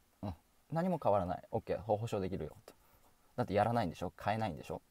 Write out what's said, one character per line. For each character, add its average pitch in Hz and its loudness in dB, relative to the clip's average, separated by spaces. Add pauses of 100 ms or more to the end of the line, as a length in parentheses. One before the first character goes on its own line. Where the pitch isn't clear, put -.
(240)
う - -4
ん。 92 -8 (360)
何 170 0
も 175 0
変 110 4
わ 101 6
ら 90 2
な 87 -2
い。 - -12
オ - 0
ッ - 0
ケ - -2
ー、 - -4
ほ-、 104 2
保 113 -2
証 110 -2
で 92 -2
き 92 -4
る 78 -4
よ」 - -12 (120)
と。 - -20 (640)
「だ 120 0
っ - -6
て 92 -4
や 101 6
ら 113 2
な 117 2
い 98 0
ん 80 -2
で - -10
し - -8
ょ？ 92 -4 (100)
変 104 2
え - 0
な 110 0
い 85 -4
ん 73 -8
で - -12
し - -12
ょ？ - -8